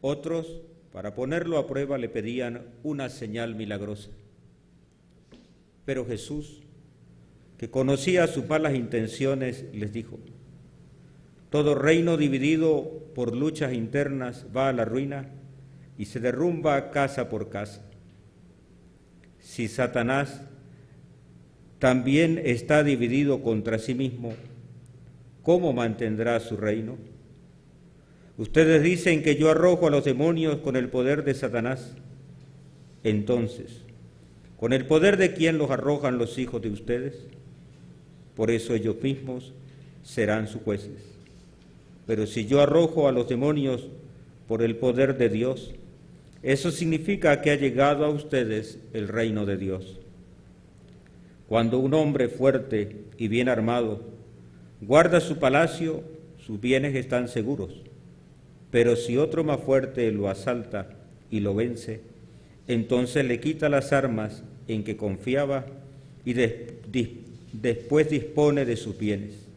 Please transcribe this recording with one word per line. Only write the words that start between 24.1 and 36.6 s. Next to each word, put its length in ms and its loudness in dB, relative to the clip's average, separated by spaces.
¿cómo 320 4
mantendrá 680 0
su 180 -6
reino?" 400 -2
Ustedes 460 4
dicen 400 2
que 140 4
yo 120 4
arrojo 380 4
a 20 6
los 140 2
demonios 540 0
con 180 -4
el 140 -2
poder 340 0
de 100 0
Satanás. 600 -4
Entonces, 840 -2
¿con 160 0
el 120 2
poder 300 6
de 180 4
quién 240 2
los 140 0
arrojan 460 0
los 200 -2
hijos 240 -4